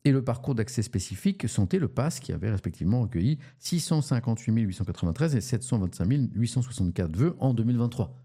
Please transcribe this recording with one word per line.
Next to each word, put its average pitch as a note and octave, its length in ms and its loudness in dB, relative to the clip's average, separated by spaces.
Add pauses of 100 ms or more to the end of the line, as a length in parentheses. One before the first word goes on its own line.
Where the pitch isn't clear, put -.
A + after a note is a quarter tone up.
et D3 60 6
le C3+ 140 4
parcours C3 300 -2
d'accès A2 280 0
spécifique G#2 680 -2
santé, G#2 300 2
le C#3+ 100 2
pass, D3 300 -2
qui - 140 -8
avait E2+ 180 -2
respectivement G2+ 520 0
recueilli A2+ 360 0 (200)
six F3 220 -4
cent D#3 200 0
cinquante-huit A2+ 520 0
mille A2+ 140 4
huit F#2 80 -2
cent G2 100 -4
quatre-vingt-treize G#2+ 520 0
et G#2 40 2
sept - 220 -2
cent A#2+ 160 0
vingt-cinq F2+ 280 0
mille C3 280 2
huit A2+ 140 2
cent B2 140 0
soixante-quatre F2+ 540 -2
vœux D3 220 2
en B2+ 160 2
deux A2 100 2
mille A#2+ 140 2
vingt-trois. A#2 460 -2